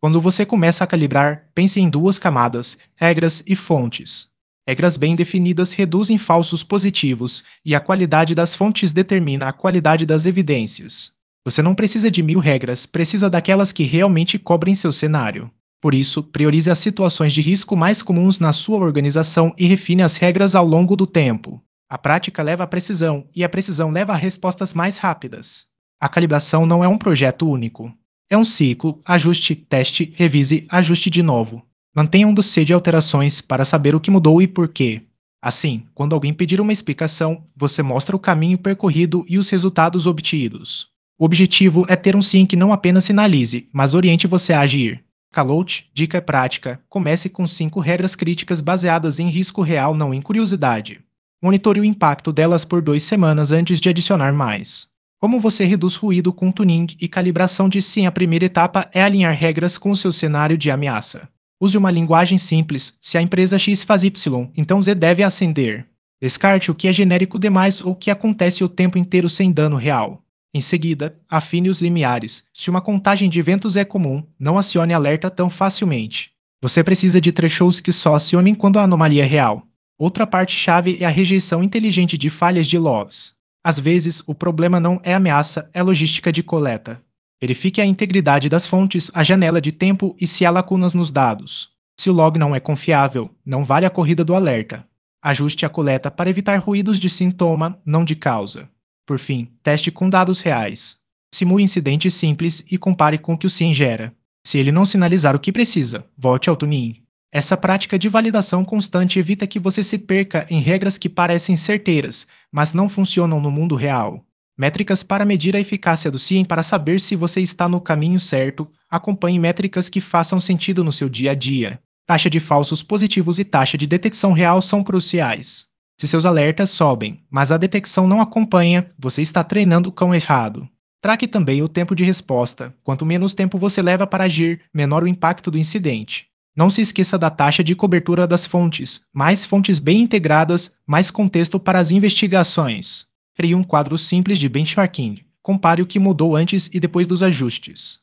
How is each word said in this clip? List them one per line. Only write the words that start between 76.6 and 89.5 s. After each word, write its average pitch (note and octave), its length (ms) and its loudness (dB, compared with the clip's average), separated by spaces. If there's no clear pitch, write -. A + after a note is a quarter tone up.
Você D#3+ 220 2
precisa F#3 360 4
de E3 120 2
thresholds F3 480 2
que F3+ 120 -2
só D#3 220 2
acionem F3+ 400 4
quando G3 240 2
a G#3 60 4
anomalia D#3 400 4
é - 20 0
real. B2+ 400 0
Outra F#3+ 280 -2
parte-chave F#3 760 0
é F3+ 40 -2
a F3 40 2
rejeição F3+ 540 0
inteligente F#3 540 0
de C#3+ 140 -2
falhas F3 380 0
de E3+ 100 0
logs. B2 540 -4
Às D3+ 160 -2
vezes, E3 460 -2
o D3+ 80 -8
problema E3+ 440 0
não F3 240 0
é F3+ 120 -2
ameaça, D#3 580 0
é F3+ 100 -4
logística F3 480 0
de E3 120 -2
coleta. B2+ 600 -4
Verifique C3 400 -2
a G#3 60 2
integridade F3+ 600 2
das E3 180 0
fontes, F#3 460 0
a D#3+ 120 2
janela E3+ 360 2